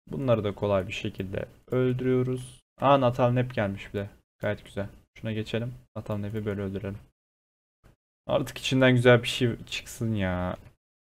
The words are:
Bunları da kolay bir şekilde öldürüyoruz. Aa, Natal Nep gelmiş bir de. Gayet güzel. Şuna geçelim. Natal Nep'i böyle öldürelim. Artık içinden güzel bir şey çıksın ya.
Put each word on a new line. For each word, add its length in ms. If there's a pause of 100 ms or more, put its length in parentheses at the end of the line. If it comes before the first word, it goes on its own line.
(100)
Bunları 340
da 100
kolay 340
bir 40
şekilde 520 (260)
öldürüyoruz. 920 (180)
Aa, 200
Natal 300
Nep 240
gelmiş 400
bir 40
de. 120 (280)
Gayet 260
güzel. 240 (260)
Şuna 180
geçelim. 420 (220)
Natal 220
Nep'i 280
böyle 140
öldürelim. 380 (1300)
Artık 320
içinden 340
güzel 300
bir 60
şey 380
çıksın 480
ya. 420 (560)